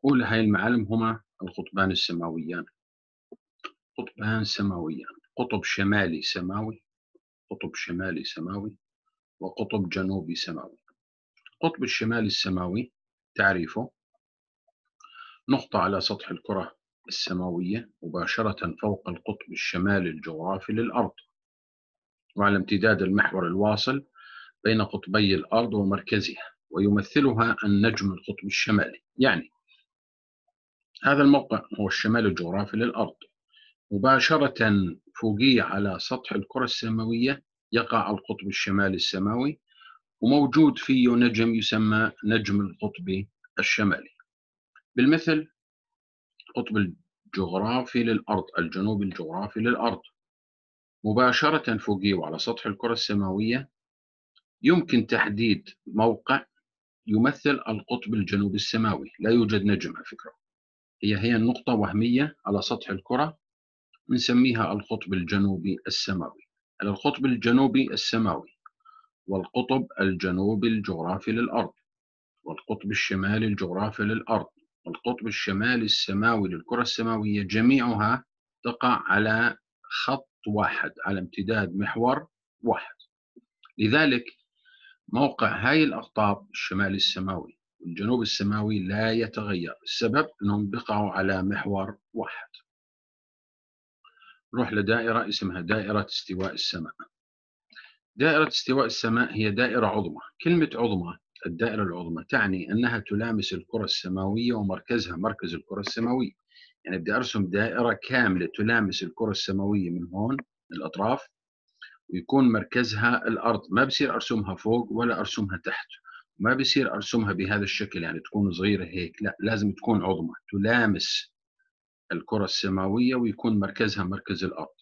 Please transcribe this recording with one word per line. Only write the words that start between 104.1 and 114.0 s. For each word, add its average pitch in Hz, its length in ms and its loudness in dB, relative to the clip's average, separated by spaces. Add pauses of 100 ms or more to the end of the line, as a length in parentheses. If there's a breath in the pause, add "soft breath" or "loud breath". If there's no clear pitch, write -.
ومركزها 95 640 -2
مركز 92 380 -4
الكرة 98 260 -10
السماوية. 120 520 -2 (520 soft breath)
يعني 92 140 -4
بدي 85 140 -4
أرسم 110 380 -2
دائرة 113 480 0 (100)
كاملة 104 460 2
تلامس 107 480 0
الكرة 104 280 -4
السماوية 98 600 -2
من 87 180 -6
هون، 107 280 -2 (340)
من 87 60 -12
الأطراف، 104 500 -2 (840 loud breath)
ويكون 123 440 4
مركزها 113 760 0
الأرض. 113 420 0
ما 117 140 4
بصير 135 300 -2